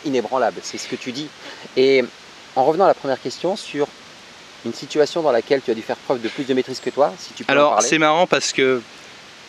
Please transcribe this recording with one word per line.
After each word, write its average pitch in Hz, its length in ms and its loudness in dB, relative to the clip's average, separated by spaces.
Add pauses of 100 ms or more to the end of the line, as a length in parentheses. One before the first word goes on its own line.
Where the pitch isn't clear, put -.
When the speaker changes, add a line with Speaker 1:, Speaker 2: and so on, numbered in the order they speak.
Speaker 1:
inébranlable, 120 560 0
c'est - 160 -12
ce - 100 -12
que 127 80 -8
tu 127 160 -10
dis. 143 160 -10 (480)
Et 131 280 6 (520)
en 131 100 4
revenant 160 200 4
à 165 40 6
la 139 40 6
première 131 260 -2
question 165 360 -4
sur 143 320 -4 (800)
une 117 80 -4
situation 151 480 0
dans 151 100 2
laquelle 127 320 2
tu 127 80 -2
as - 20 2
dû 110 80 -4
faire 117 140 -6
preuve 131 260 -4
de 113 60 -6
plus 139 160 -6
de 131 100 -2
maîtrise 127 280 -2
que - 80 -4
toi, 147 280 0
si - 160 -16
tu - 120 -10
peux 139 80 2
en - 20 4
Speaker 2:
Alors, 147 200 6
Speaker 1:
parler. 110 120 2
Speaker 2:
c'est 160 100 2
marrant 160 300 4
parce - 240 0
que, 131 300 2 (680)